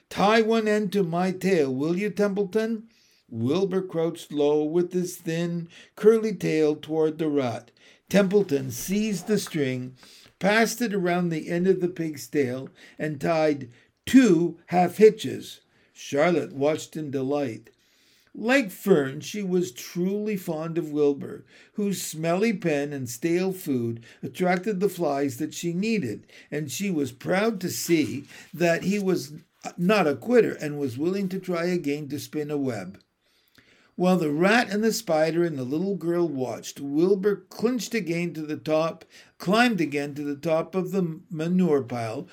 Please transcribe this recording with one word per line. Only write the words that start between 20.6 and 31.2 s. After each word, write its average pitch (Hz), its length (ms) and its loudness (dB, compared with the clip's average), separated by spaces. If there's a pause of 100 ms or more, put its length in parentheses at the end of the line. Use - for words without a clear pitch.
of 151 140 -6
Wilbur, 143 520 -2 (280)
whose 202 280 -2
smelly 170 520 0
pen 147 400 -2
and 135 160 -8
stale 170 420 -2
food 120 540 -4 (180)
attracted 185 560 -2
the 196 120 2
flies 143 480 -2
that 151 140 -6
she 170 200 -6
needed, 175 560 -4 (200)
and 147 220 -6
she 196 200 -4
was 143 200 -2
proud 196 500 -2
to 175 100 -4
see 139 540 0 (300)
that 165 300 0
he 202 160 0
was 160 320 -2 (440)
not 185 300 4
a 143 80 2
quitter 196 380 4
and 147 260 -6
was 131 180 -4
willing 185 340 -2